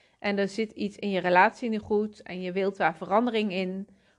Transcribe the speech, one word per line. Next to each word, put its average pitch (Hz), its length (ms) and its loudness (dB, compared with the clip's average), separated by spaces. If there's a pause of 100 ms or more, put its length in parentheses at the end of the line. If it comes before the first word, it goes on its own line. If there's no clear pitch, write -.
(180)
en 202 200 -2
er 196 100 2
zit 214 240 -4
iets 208 240 -6
in 202 140 -6
je 185 100 0
relatie 180 480 4
niet 220 120 -2
goed 214 420 -2
en 180 180 -10
je 180 120 -6
wilt 196 240 -2
daar 170 200 0
verandering 214 560 0
in, 190 360 -4 (300)